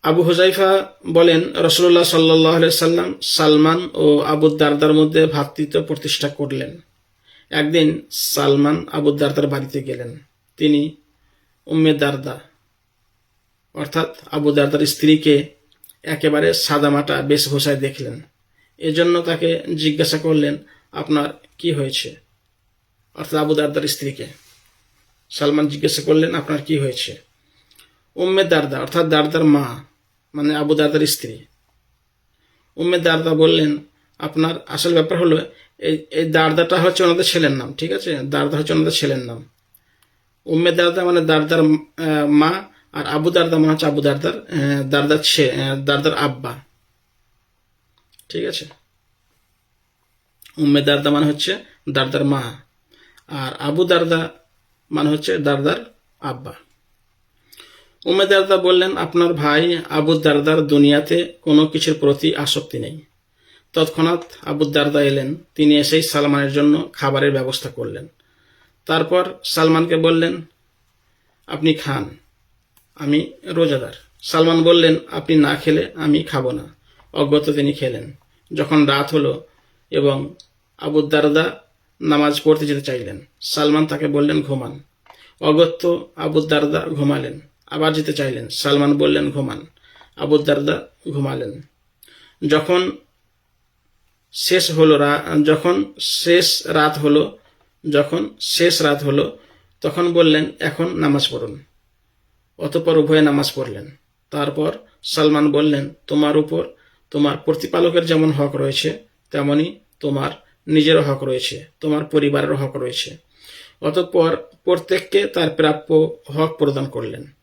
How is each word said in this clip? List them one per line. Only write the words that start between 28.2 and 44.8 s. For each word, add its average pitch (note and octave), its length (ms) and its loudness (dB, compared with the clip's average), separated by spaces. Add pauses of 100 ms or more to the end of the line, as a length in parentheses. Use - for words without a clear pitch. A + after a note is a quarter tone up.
দারদা D3 360 0
অর্থাৎ D#3+ 260 -2
দারদার D#3 380 0
মা, C#3+ 400 2 (500)
মানে D3+ 220 -2
আবু D3+ 200 0
দারদার D3+ 300 2
স্ত্রী, - 400 -8 (1300)
উম্মে F3 240 0
দারদা E3 340 -2
বললেন, D3+ 440 2 (420)
"আপনার D#3 360 -2 (120)
আসল E3+ 260 -2
ব্যাপার E3 260 2
হলো D#3+ 260 2 (320)
এই, D#3 340 -4
এই D#3+ 200 -2
দারদাটা E3 500 2
হচ্ছে F#3 220 2
ওনাদের F3 200 2
ছেলের D#3 280 2
নাম, B2+ 220 -6
ঠিক E3 180 -6
আছে? F#3 320 -6
দারদা C#3+ 340 -2
হচ্ছে D#3 160 -2
ওনাদের D#3+ 180 0
ছেলের C#3 280 -2
নাম।" A#2+ 300 -12 (960)
উম্মে E3+ 260 2
দারদা F3 320 0
মানে F3 220 2
দারদার, D#3 340 2
আহ, D#3 680 0
মা, D#3 360 2 (280)
আর D3 140 -8
আবু D3+ 260 -2
দারদা E3 260 2
মানে D#3 140 4
হচ্ছে D#3 140 -2
আবু D3 160 0
দারদার, C#3+ 360 -2
আহ, C#3 520 -4